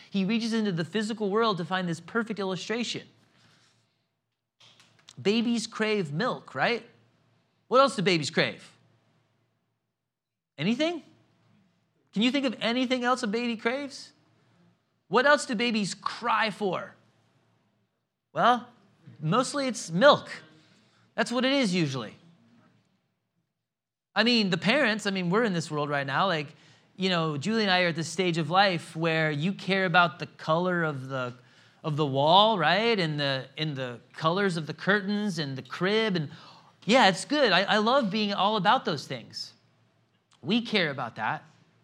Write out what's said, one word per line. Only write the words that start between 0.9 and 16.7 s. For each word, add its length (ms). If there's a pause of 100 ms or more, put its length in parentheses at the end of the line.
world 280
to 60
find 240
this 120
perfect 380
illustration. 640 (2250)
Babies 460
crave 460
milk, 420
right? 300 (800)
What 140
else 160
do 60
babies 280
crave? 380 (1900)
Anything? 460 (1120)
Can 80
you 100
think 140
of 140
anything 440
else 180
a 60
baby 280
craves? 540 (960)
What 180
else 200
do 80
babies 400
cry 560
for? 440 (1400)